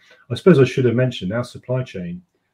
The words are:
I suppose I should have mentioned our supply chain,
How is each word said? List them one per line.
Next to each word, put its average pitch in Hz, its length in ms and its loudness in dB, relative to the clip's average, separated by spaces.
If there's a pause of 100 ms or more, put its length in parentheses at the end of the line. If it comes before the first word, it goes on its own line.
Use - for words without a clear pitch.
(300)
I 120 40 -4
suppose 156 240 4
I 135 60 6
should 127 220 -2
have 113 80 0
mentioned 120 380 -4
our 120 120 -4
supply - 380 -8
chain, 87 400 -12 (320)